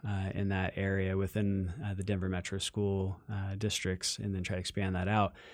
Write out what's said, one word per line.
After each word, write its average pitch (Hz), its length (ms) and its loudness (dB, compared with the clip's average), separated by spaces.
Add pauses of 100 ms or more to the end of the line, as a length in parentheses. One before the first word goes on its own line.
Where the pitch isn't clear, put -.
uh, 98 280 0
in 98 140 0
that 92 260 0
area 95 420 2
within, 98 560 2 (100)
uh, 101 120 -2
the 95 80 -4
Denver 95 260 0
Metro 92 300 -2
School, 98 680 0
uh, 98 300 -2
districts, 101 600 0
and 101 160 -2
then 92 80 -2
try 92 120 -2
to 90 40 0
expand 92 360 0
that 90 120 2
out. 104 260 4 (200)